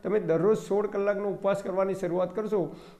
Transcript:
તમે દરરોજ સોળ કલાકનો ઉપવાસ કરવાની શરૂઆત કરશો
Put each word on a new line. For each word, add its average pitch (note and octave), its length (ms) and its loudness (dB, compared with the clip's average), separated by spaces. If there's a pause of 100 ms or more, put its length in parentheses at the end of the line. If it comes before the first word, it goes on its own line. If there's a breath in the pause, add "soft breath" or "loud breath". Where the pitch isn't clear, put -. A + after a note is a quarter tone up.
તમે G3+ 160 2
દરરોજ F3 380 4
સોળ G3+ 300 0
કલાકનો G3+ 420 0
ઉપવાસ G3 340 0
કરવાની F#3+ 300 0
શરૂઆત F3+ 420 -2
કરશો G#3 400 -2 (240 loud breath)